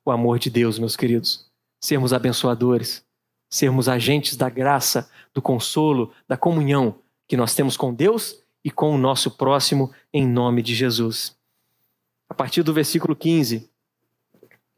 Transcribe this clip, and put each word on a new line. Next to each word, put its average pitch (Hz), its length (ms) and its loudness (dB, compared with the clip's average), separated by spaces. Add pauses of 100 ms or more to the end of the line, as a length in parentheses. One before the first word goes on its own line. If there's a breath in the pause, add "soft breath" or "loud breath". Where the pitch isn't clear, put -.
o - 80 -2
amor 120 280 2
de - 100 -4
Deus, 117 300 0
meus 113 180 -4
queridos. - 540 -2 (280)
Sermos 131 360 0
abençoadores, 123 880 0 (460)
sermos 131 360 0
agentes 131 480 0
da 127 140 -2
graça, 131 600 -2 (240 soft breath)
do 139 80 -2
consolo, 131 680 0 (160 loud breath)
da 127 120 -4
comunhão 143 560 2 (340)
que 139 80 0
nós 120 180 0
temos 139 220 0
com 127 160 -2
Deus 190 460 0 (260)
e 139 60 -4
com 151 240 0
o 139 40 2
nosso 131 340 0
próximo, 135 600 0 (180 soft breath)
em 139 160 0
nome 120 360 2
de 117 120 -4
Jesus. 117 640 -2 (960)
A - 40 -14
partir 139 280 -2
do 160 100 0
versículo 156 420 0
quinze, 120 540 0 (1080)